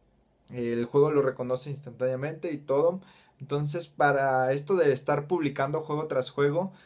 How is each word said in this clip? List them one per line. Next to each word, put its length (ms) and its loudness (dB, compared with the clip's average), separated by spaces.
el 340 -4
juego 280 4
lo 100 4
reconoce 480 -4
instantáneamente 840 -6
y 60 -6
todo. 420 0
Entonces, 480 -4
para 640 2
esto 240 -2
de 160 6
estar 340 0
publicando 540 0
juego 280 -4
tras 220 -2
juego, 440 0